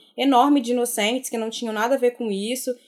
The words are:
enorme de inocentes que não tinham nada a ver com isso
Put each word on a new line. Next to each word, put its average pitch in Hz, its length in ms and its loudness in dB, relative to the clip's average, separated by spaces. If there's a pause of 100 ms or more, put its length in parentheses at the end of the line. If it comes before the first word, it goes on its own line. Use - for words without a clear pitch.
(180)
enorme 277 420 4
de 233 120 -4
inocentes 240 580 -2
que 240 80 -6
não 220 120 -4
tinham 220 240 -8
nada 226 220 0
a - 20 2
ver 247 140 2
com 240 180 -6
isso 240 460 -4 (120)